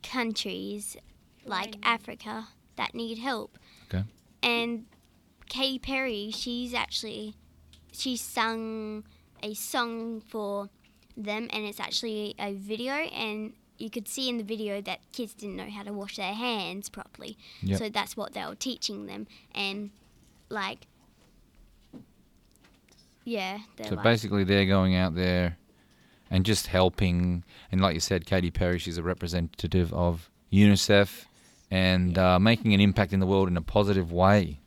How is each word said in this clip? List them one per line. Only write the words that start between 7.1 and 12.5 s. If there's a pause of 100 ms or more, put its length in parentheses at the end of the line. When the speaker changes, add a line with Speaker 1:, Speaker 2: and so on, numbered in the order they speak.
Speaker 1:
she
sung (380)
a
song
for (480)
them,
and
it's
actually
a